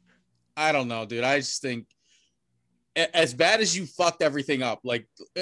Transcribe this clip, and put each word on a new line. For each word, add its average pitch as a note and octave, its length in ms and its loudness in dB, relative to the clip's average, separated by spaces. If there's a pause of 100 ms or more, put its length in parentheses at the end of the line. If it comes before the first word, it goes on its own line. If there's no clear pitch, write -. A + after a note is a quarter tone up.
(240)
<laughs> - 320 -20
I D#3 160 2
don't C3 160 0
know, A2+ 180 -6
dude. A#2 180 -4
I C#3 140 4
just - 240 -6
think A#2+ 240 -6 (1080)
a-, D#3+ 200 0
as D3 180 2
bad F#3 260 4
as F3 160 0
you F#3 100 -6
fucked E3+ 360 0
everything C#3+ 400 0
up, A#2 220 -4
like, A#2+ 220 -2 (360)